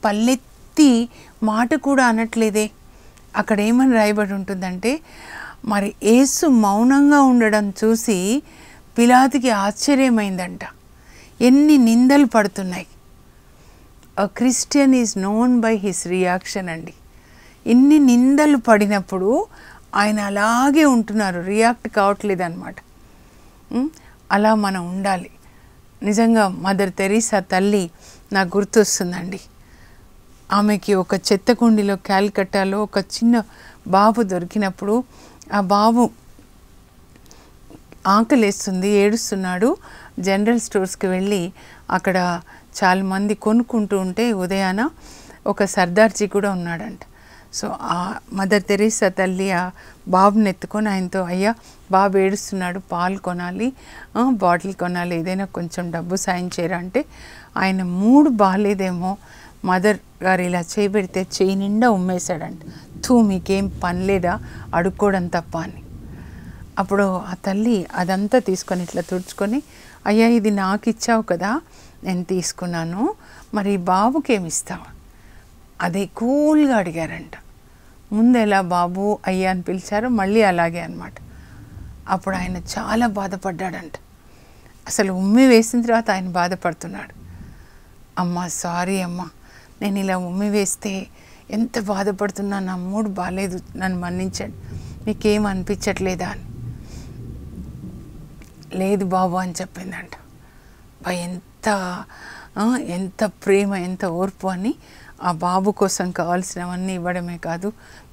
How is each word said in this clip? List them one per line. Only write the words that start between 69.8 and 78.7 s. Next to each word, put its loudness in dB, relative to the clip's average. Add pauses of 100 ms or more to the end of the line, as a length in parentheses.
"అయ్యా, 4
ఇది 2
నాకు -2
ఇచ్చావు 0
కదా, -4 (440)
నేను -4
తీసుకున్నాను, -4 (400)
మరి -2
ఈ 0
బాబుకేమి 0
ఇస్తావు?" -10 (880)
అదే -2
కూల్గా 2
అడిగారంట. -6 (800)
ముందు 4
ఎలా 2
బాబు, -2